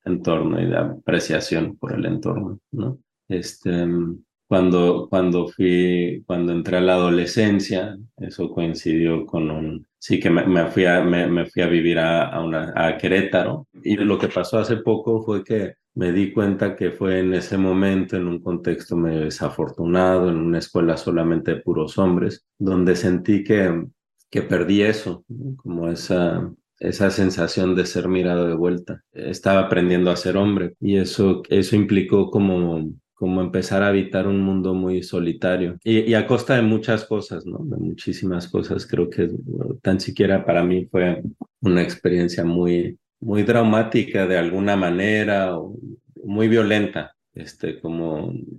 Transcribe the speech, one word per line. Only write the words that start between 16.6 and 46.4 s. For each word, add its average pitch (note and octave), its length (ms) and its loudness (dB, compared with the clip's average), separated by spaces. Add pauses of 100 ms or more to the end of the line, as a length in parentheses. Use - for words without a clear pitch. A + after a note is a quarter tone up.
que F2+ 160 -2
fue F#2+ 280 0
en F#2 140 2
ese F#2 240 -2
momento, F#2+ 600 2
en F2+ 100 -2
un F2 120 -4
contexto F2 560 -4
medio E2 260 0
desafortunado, F2 1080 0
en E2+ 60 0
una E2 240 0
escuela E2 360 0
solamente E2 600 -2
de - 60 -10
puros D#2+ 360 -4
hombres, F#2 480 0 (140)
donde F#2 360 2
sentí F#2 480 0
que, F2+ 420 2 (440)
que - 140 -2
perdí F#2+ 400 2
eso, G#2 440 -2
¿no? C3 280 -10
Como E2+ 340 -6
esa, F2 600 -2 (280)
esa F#2 300 0
sensación F#2 640 0
de F2+ 100 2
ser F2+ 240 -4
mirado F2+ 380 2
de E2+ 80 0
vuelta. F2 460 -2 (100)
Estaba F#2+ 500 0
aprendiendo F2+ 500 2
a F2 60 0
ser F#2 200 -2
hombre, G2 420 0
y G2+ 180 2
eso, F#2+ 520 2
eso G2 280 2
implicó G2 520 2
como, F2 600 0 (220)
como F#2 260 -2
empezar F#2 420 0
a G2+ 60 4
habitar G2 400 0
un G2 140 2
mundo F#2+ 320 0
muy F#2 280 0
solitario, F2+ 800 -2
y, A2+ 180 4
y A2+ 160 2
a G#2+ 120 2
costa B2 300 2
de A#2+ 40 4
muchas A2 440 0
cosas, G2 400 -6
¿no? - 140 -10
De D3+ 180 -6
muchísimas - 720 -6
cosas. - 360 -4
Creo F2 240 -2
que E2+ 200 -2 (520)
tan F#2 200 0
siquiera F#2+ 440 0
para F2 160 2
mí F2+ 300 0
fue F2+ 320 0 (380)
una F2+ 200 4
experiencia F2 640 0
muy, F2 540 0 (240)
muy G#2 220 0
dramática A2 840 2
de F#2 100 2
alguna F#2+ 380 0
manera, F#2+ 800 0
o F2+ 200 -10 (480)
muy G#2+ 240 2